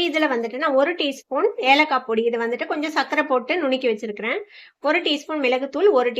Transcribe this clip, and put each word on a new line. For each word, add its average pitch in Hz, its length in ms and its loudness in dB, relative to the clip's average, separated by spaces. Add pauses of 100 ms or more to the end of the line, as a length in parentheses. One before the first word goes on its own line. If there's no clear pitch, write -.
இதுல 311 260 2
வந்துட்டு 233 300 -4
நான் 269 180 2
ஒரு 320 80 2 (100)
டீஸ்பூன் 285 480 -2 (220)
ஏலக்காய் 277 400 4
பொடி, 226 120 2 (100)
இது 233 120 -2
வந்துட்டு 247 300 -4
கொஞ்சம் 302 240 -4
சர்க்கரை 285 320 0
போட்டு 254 220 0 (100)
நுணுக்கி 262 300 0
வச்சிருக்கிறேன். 214 460 -6 (500)
ஒரு 330 180 2
டீஸ்பூன் 302 400 -2
மிளகுத்தூள், 277 420 2 (120)
ஒரு 240 200 2